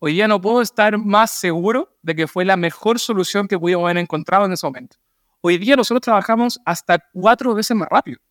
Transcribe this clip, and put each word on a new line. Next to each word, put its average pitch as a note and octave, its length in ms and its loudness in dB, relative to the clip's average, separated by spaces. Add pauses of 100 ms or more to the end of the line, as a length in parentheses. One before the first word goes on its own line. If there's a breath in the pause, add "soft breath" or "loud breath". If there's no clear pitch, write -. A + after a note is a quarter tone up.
hoy D3+ 140 -2
día G3+ 120 2
no G#3 140 2
puedo A3+ 200 0
estar G#3+ 380 0
más G#3+ 320 2
seguro F#3 720 -2
de E3 140 -4
que D#3+ 100 0
fue F3+ 180 -2
la F#3+ 120 2
mejor F3+ 420 -2
solución G3+ 480 -2
que F#3+ 100 -2
pudimos F3 280 0
haber F3 140 0
encontrado F3 480 0
en F#3 60 -2
ese E3+ 140 -6
momento. - 300 -12 (440)
Hoy F3 160 2
día G#3+ 200 2
nosotros A#3+ 240 0
trabajamos A3+ 640 0
hasta E3+ 340 0 (140)
cuatro A3 420 2
veces A3 220 -2
más F3 120 -2
rápido. - 300 -2 (120)